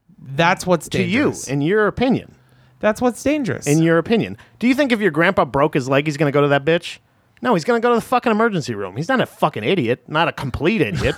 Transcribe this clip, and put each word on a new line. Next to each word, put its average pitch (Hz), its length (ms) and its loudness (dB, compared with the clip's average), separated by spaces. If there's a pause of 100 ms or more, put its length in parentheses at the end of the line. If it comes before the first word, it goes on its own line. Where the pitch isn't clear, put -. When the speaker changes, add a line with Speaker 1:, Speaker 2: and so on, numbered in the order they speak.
(180)
Speaker 1:
That's 165 480 -2
what's 175 240 0
Speaker 2:
To 175 120 0
you, 202 220 0
Speaker 1:
dangerous. 123 240 -4
Speaker 2:
in 143 120 -2
your 202 260 2
opinion. 208 480 0 (460)
Speaker 1:
That's - 200 0
what's 247 220 0
dangerous. 269 440 -2
Speaker 2:
In 151 160 4
your 165 160 4
opinion. 156 380 -2 (220)
Do 214 80 0
you 254 80 4
think 277 180 0
if 220 80 0
your 202 100 2
grandpa 170 340 2
broke 139 300 0
his 127 140 -2
leg, 139 180 2
he's 151 100 -4
gonna 143 160 0
go 143 80 4
to 147 80 2
that 139 160 2
bitch? 165 340 -2 (440)
No, 247 120 2
he's 160 100 -2
gonna 233 160 0
go 233 100 2
to 240 60 2
the 220 40 0
fucking 247 320 0
emergency 208 420 0
room. 98 220 -8
He's 160 120 -6
not 254 120 0
a 131 60 0
fucking 139 380 -2
idiot. 135 440 0
Not 151 200 0
a 131 40 -4
complete 160 480 -2
idiot. 117 380 -2